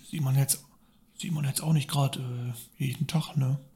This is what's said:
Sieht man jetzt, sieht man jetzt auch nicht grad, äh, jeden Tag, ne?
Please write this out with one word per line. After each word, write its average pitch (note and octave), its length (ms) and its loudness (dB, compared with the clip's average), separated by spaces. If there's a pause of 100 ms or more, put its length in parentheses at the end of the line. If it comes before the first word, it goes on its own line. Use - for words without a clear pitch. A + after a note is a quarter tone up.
(100)
Sieht D#3 120 -2
man C3 140 4
jetzt, - 260 2 (560)
sieht - 140 -4
man D3+ 120 -2
jetzt C3+ 180 -2
auch D#3 100 2
nicht D3 160 2
grad, C#3 300 2
äh, B2 340 -6 (260)
jeden C3+ 280 -2
Tag, - 300 -2
ne? C#3 220 2 (180)